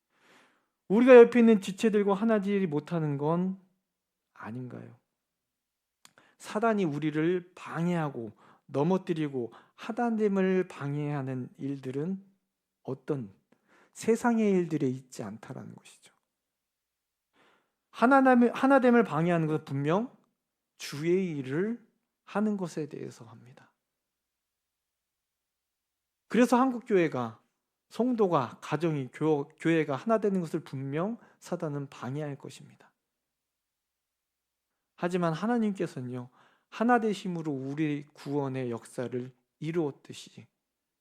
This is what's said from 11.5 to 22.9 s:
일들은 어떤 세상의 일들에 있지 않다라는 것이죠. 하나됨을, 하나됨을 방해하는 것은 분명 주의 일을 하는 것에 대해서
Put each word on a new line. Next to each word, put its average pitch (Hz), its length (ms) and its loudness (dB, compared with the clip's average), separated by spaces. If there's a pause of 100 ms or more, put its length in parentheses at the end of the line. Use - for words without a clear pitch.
일들은 139 680 -6 (600)
어떤 131 480 -6 (640)
세상의 226 580 0
일들에 160 360 0
있지 131 360 -8
않다라는 110 520 -14
것이죠. - 380 -20 (1800)
하나됨을, 254 640 6
하나됨을 247 500 4
방해하는 165 440 0
것은 151 180 -4
분명 156 460 -2 (680)
주의 170 600 -4
일을 165 420 -4 (460)
하는 208 320 -2
것에 156 320 -8
대해서 - 360 -14